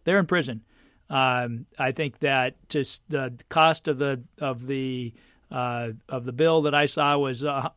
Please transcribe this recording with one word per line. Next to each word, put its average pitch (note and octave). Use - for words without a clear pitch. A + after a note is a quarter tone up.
They're F#3+
in F3
prison. C#3
Um, B2
I B2+
think C#3+
that C3+
just C#3
the C3+
cost D#3+
of C#3+
the, C3+
of B2+
the, C3
uh, A#2+
of B2
the B2
bill D#3+
that D3
I D3
saw D3+
was, C3+
uh, C#3